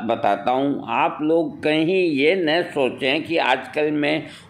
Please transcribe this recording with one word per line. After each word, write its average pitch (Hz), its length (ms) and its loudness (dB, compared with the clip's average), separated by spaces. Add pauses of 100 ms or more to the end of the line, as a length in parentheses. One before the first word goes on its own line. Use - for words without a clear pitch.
बताता 104 440 0
हूँ, 139 400 0
आप 147 300 0
लोग 156 420 0
कहीं 160 460 2
ये 151 280 2
न 170 260 0
सोचें 139 600 -2
कि 165 140 -4
आजकल 139 560 0
मैं 151 340 -2 (220)